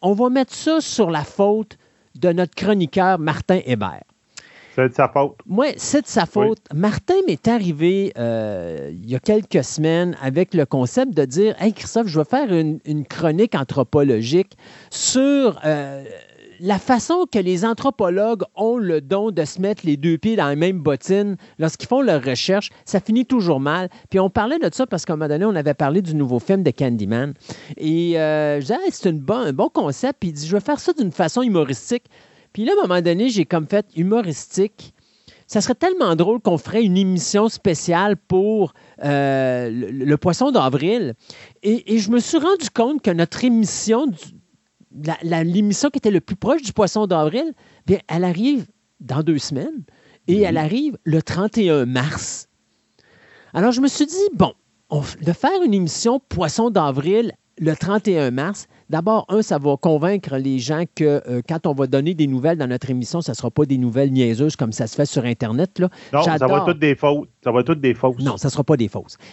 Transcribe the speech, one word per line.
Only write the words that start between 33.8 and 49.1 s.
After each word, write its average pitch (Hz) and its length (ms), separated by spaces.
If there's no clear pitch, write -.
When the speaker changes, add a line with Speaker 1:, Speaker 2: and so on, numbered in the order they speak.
Speaker 1:
humoristique. 185 960
Ça - 120
serait 220 140
tellement 330 420
drôle 190 240
qu'on 175 200
ferait 226 240
une 185 140
émission 196 520
spéciale 180 640
pour, 196 580
euh, 135 680
le, 123 340
le 147 120
poisson 233 340
d'avril. 151 640
Et, 214 320
et - 20
je 208 140
me 240 80
suis 320 180
rendu 320 360
compte 262 280
que - 80
notre 170 340
émission 226 640
du, 196 120
la, 160 200
la, 165 200
l'émission 208 460
qui 277 80
était 220 140
le 180 100
plus - 140
proche 285 260
du 214 120
poisson 214 340
d'avril, 180 460
bien, 190 100
elle 170 160
arrive 196 440
dans 131 240